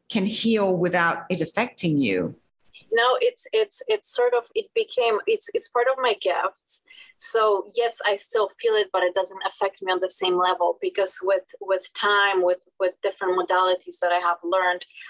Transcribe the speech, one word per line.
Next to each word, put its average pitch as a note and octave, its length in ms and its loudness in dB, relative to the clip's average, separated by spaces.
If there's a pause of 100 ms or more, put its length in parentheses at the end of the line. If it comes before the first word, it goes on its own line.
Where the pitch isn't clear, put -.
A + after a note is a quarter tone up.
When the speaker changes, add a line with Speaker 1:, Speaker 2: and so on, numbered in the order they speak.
(100)
Speaker 1:
can G3 160 0
heal G#3 500 2
without F3 540 2
it F3 100 -2
affecting F3 580 -2
you? F#2+ 360 0 (560)
Speaker 2:
No, A#4 300 4
it's, - 320 -2
it's, A4 340 -2
it's - 280 -4
sort A#4+ 200 2
of, A#3+ 200 -2
it A3 200 -2
became, A3+ 520 0
it's, A3 280 -2
it's - 140 -4
part A#3+ 220 0
of C4 120 0
my A#3 180 2
gifts. - 600 -4 (340)
So G#3+ 580 2
yes, F3+ 300 0
I G3+ 120 2
still - 320 -2 (120)
feel A3+ 140 2
it, G#3 180 2
but F3+ 120 0
it F3+ 100 0
doesn't F#3+ 320 -4
affect G3 340 -4
me F#3 120 -2
on F3+ 80 0
the F#3 100 -2
same F#3 260 0
level, F3+ 460 2
because F#3+ 400 -2
with, F#3+ 220 0 (160)
with F#3+ 340 -4
time, G3+ 480 2
with, F3+ 160 2 (220)
with F3+ 220 0
different F#3 360 -2
modalities F#3 640 0
that F3 100 2
I F3 60 2
have F3 240 0
learned, F3+ 420 0 (260)